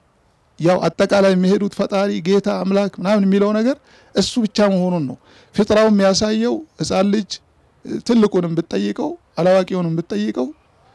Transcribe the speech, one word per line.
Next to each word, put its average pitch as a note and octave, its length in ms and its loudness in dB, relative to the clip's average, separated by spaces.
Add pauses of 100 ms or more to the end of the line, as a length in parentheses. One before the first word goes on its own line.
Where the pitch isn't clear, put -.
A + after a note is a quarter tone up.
(600)
ያው F3 200 2
አጠቃላይ G3 520 2
የሚሄዱት F#3+ 420 0
ፈጣሪ፣ G3+ 360 -2 (120)
ጌታ፣ G3 340 0
አምላክ F#3+ 400 -2
ምናምን G3+ 280 0
የሚለው G3+ 280 2
ነገር A3+ 240 0 (380)
እሱ G3 260 -2
ብቻ G#3+ 180 -2 (100)
መሆኑን F3+ 360 0
ነው። C3 120 -8 (380)
ፊጥራው G#3+ 320 2
የሚያሳየው G#3+ 680 2 (220)
ሕፃን F#3+ 320 -2
ልጅ G3 220 -2 (720)
ትልቁንም G3+ 520 2
ብትጠይቀው፣ G3+ 560 -4 (260)
አላዋቂውንም F3+ 580 0
ብትጠይቀው፣ G#3 520 -4 (480)